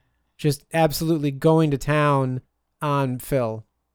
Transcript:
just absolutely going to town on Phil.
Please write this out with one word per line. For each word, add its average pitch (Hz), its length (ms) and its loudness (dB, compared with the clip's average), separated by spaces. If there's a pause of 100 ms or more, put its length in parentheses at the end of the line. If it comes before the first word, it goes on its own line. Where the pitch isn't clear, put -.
(380)
just - 360 -2
absolutely 160 580 0
going 160 400 2
to 139 60 0
town 139 640 0 (400)
on 139 380 -2
Phil. 113 460 -4 (300)